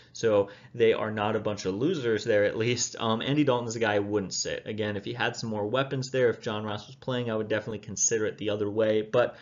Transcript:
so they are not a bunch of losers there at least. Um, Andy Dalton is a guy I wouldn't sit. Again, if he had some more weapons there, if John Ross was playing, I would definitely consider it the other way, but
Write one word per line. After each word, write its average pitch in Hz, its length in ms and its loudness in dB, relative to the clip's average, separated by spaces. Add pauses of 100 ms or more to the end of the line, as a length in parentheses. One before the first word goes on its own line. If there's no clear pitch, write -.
(140)
so 104 360 4 (260)
they 113 180 6
are 107 180 -2
not 107 240 0
a 107 40 -2
bunch 104 260 -4
of 92 80 0
losers 120 500 0
there 107 220 4
at 101 120 0
least. 117 420 0
Um, 113 220 0
Andy 147 220 2
Dalton 123 240 0
is 113 80 -4
a 120 40 -4
guy 107 160 2
I 104 40 2
wouldn't 101 360 -2
sit. - 320 -6
Again, 107 280 -2
if 98 80 -8
he 117 100 -8
had 120 220 -2
some 117 140 -6
more 104 160 -2
weapons 131 460 -2
there, 127 180 4
if 110 120 -4
John 107 220 -4
Ross 104 220 -6
was - 100 -20
playing, 123 360 -4
I 110 40 0
would 110 140 -2
definitely 107 300 -4
consider 107 480 -2
it 95 100 -6
the 101 140 -4
other 104 180 -2
way, 107 320 2
but 117 400 0